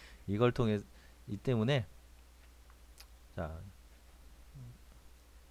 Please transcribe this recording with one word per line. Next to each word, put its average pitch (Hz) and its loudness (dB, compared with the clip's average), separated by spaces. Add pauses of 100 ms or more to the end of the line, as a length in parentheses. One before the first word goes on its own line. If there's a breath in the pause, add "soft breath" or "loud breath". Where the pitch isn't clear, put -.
(260 loud breath)
이걸 113 6
통해, 110 4 (500 loud breath)
이 107 -6
때문에 120 2 (1500)
자, 80 -4 (1900)